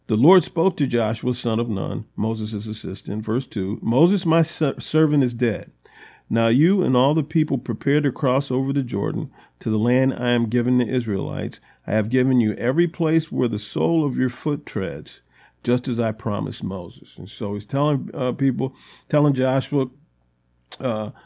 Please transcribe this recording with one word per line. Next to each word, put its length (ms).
the 80
Lord 260
spoke 360
to 100
Joshua, 460
son 260
of 80
Nun," 380
Moses' 500
assistant, 600
verse 200
two, 360
"Moses, 440
my 160
ser-, 380
servant, 420
is 120
dead. 360
Now 180
you 340
and 140
all 180
the 100
people 340
prepare 420
to 100
cross 420
over 200
the 120
Jordan 460
to 100
the 80
land 360
I 180
am 160
giving 300
the 100
Israelites. 720
I 60
have 180
given 300
you 140
every 340
place 420
where 200
the 100
sole 460
of 120
your 120
foot 360
treads, 580
just 280
as 100
I 140
promised 500
Moses." 540
And 120
so 240
he's 120
telling, 480
uh, 180
people, 420
telling 240
Joshua, 540
uh, 320